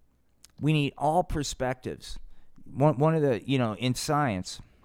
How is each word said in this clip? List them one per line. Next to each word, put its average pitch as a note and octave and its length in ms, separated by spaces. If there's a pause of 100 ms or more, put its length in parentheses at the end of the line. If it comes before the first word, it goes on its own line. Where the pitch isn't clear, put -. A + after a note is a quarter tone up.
(600)
We D#3 140
need C#3+ 240
all D#3 260
perspectives. - 920 (520)
One, C#3 280
one D#3 160
of D#3+ 80
the, B2 260
you C3+ 80
know, A2+ 200
in B2 180
science, C3+ 680 (240)